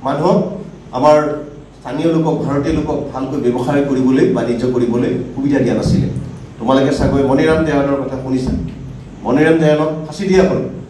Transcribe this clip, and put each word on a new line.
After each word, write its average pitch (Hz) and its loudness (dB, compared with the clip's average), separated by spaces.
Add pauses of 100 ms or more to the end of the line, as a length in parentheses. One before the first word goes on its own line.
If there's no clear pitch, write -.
মানুহক, 156 2 (520)
আমাৰ 151 6 (640)
স্থানীয় 147 -2
লোকক, 160 2 (100)
ভাৰতীয় 143 0
লোকক - -2 (160)
ভালকৈ 135 -4
ব্যৱসায় 131 0
কৰিবলৈ, 131 2
বাণিজ্য 120 -2
কৰিবলৈ 123 0 (240)
সুবিধা 139 0
দিয়া - 2
নাছিলে। - 2 (520)
তোমালোকে 135 2
চাগৈ 135 0
মণিৰাম 156 2
দেৱানৰ 139 0
কথা 127 -6
শুনিছা, 127 -2 (720)
মণিৰাম 151 4
দেৱানক 151 2 (160)
ফাঁচি - -10
দিয়া 185 6
হ'ল। - 0 (280)